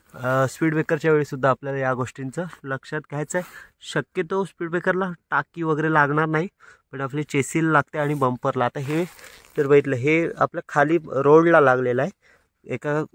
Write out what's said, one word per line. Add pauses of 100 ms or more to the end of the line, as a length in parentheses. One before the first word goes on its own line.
(140)
अ,
स्पीड
ब्रेकरच्या
वेळीसुद्धा
आपल्याला
या
गोष्टींचं (200)
लक्षात
घ्यायचं
आहे. (300)
शक्यतो
स्पीड
ब्रेकरला (180)
टाकी
वगैरे
लागणार
नाही, (440)
पण
आपली
चेसीला
लागते
आणि
बंपरला.
आता
हे (520)
जर
बघितलं,
हे
आपलं
खाली
रोडला
लागलेलं
आहे, (560)
एका (120)